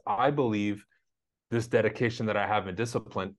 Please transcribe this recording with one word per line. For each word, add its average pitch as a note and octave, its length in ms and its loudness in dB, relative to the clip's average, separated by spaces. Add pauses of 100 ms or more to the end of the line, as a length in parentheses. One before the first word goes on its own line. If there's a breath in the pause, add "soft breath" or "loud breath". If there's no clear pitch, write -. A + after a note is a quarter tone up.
I A#2+ 240 2
believe G#2+ 540 0 (640)
this A#2 180 -2
dedication A2+ 580 2
that G#2 100 2
I G2+ 100 0
have G2+ 200 0
in F#2 80 -6
discipline, G#2 640 -4